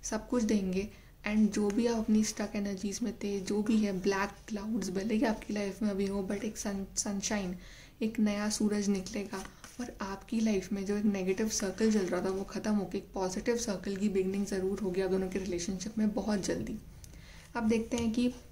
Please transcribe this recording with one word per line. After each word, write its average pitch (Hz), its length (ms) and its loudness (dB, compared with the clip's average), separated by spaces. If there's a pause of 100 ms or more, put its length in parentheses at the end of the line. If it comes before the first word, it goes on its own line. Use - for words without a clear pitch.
सब 220 260 -4
कुछ 247 140 2
देंगे। 196 460 2 (400)
And 208 240 6
जो 208 180 2
भी 226 160 2
आप 233 100 2
अपनी 220 280 4
stuck 208 300 -4
energies 202 480 -2
में 208 160 -2
थे, 202 220 -2
जो 202 220 0
भी 220 140 4
है 202 240 2
black 196 300 2 (180)
clouds 208 420 -2
भले 196 240 0
ही 214 100 4
आपकी 214 300 0
life 202 280 -2
में 214 80 2
अभी 196 160 0
हो, 196 240 -2
but 202 140 -2
एक 220 140 -4
सन-, 196 400 -4
sunshine, 196 580 -2 (460)
एक 220 180 0
नया 208 300 2
सूरज 208 380 2
निकलेगा 190 580 -2 (340)
और - 200 -6
आपकी 196 400 -4
life 208 320 2
में 196 140 -2
जो 208 120 0
एक 208 60 -2
negative 196 440 2
circle 214 440 2
चल 202 140 4
रहा 180 180 0
था 190 60 2
वो 190 140 -2
ख़त्म 214 300 -2
होके 196 240 0
एक - 160 -8
positive 208 420 0
circle 196 400 -2
की 202 120 2
beginning 190 380 0
ज़रूर 190 340 -2
होगी 190 200 0
आप 185 100 2
दोनों 185 180 2
के 196 100 -2
relationship 185 600 -4
में 214 140 2
बहुत 208 320 0
जल्दी। 175 340 -2 (760)
अब 220 120 2
देखते 226 280 2
हैं 233 160 0
कि 247 220 2 (180)